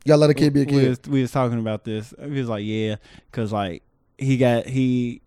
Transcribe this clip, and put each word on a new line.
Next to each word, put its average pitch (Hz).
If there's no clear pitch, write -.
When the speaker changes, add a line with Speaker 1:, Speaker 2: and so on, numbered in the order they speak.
Speaker 1:
Y'all 151
let 151
a 147
kid 147
be 143
a -
Speaker 2:
We 143
Speaker 1:
kid. 139
Speaker 2:
was, 123
we 139
was 120
talking 120
about 110
this. 110
He 143
was 120
like, 104
"Yeah," 110
'cause, 110
like, 98
he 135
got, 120
he, 127